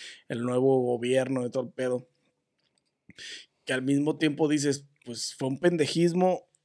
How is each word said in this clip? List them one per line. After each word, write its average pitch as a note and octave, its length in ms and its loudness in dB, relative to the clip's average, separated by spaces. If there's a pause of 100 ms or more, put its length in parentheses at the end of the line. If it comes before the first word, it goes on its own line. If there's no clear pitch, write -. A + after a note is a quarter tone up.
(280)
el A#2+ 160 -6
nuevo B2+ 400 2
gobierno B2 600 0
y A#2+ 40 -6
todo B2+ 140 -4
el A#2 80 -10
pedo. B2+ 360 -4 (1600)
Que C3+ 80 -4
al C3 80 -2
mismo C#3+ 360 0
tiempo D3+ 300 2
dices, C#3+ 380 0 (180)
pues, A#2 300 -10
fue C3 140 -4
un C3+ 120 -4
pendejismo F3 880 2 (180)